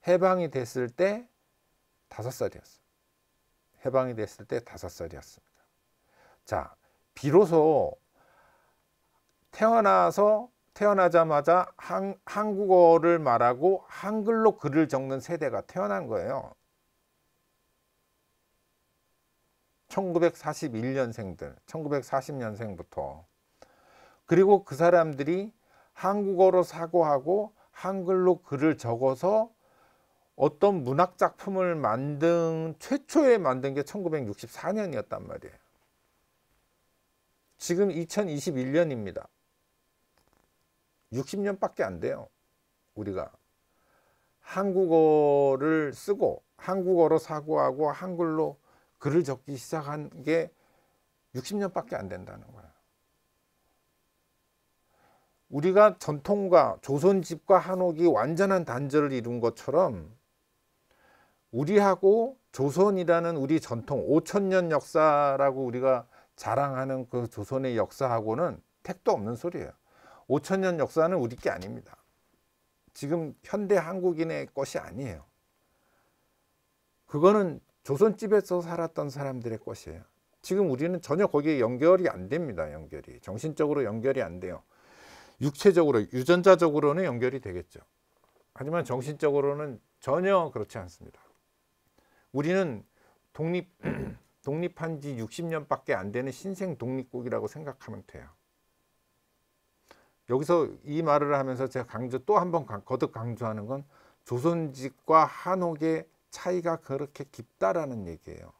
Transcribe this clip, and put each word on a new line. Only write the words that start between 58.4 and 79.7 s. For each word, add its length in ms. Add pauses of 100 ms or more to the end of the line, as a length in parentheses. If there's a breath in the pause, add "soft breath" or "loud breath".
단절을 480
이룬 280
것처럼 800 (1300 soft breath)
우리하고 880 (140)
조선이라는 840
우리 240
전통, 460
오천 420
년 220
역사라고 920
우리가 420 (300 soft breath)
자랑하는 720
그 200
조선의 480
역사하고는 840 (220)
택도 260
없는 240
소리예요. 380 (560 soft breath)
오천 320
년 180
역사는 380
우리 180
게 160
아닙니다. 460 (1000)
지금 480
현대 340
한국인의 800
것이 240
아니에요. 460 (1800)
그거는 540 (220)
조선집에서 800
살았던 500
사람들의 480
것이에요. 440 (400)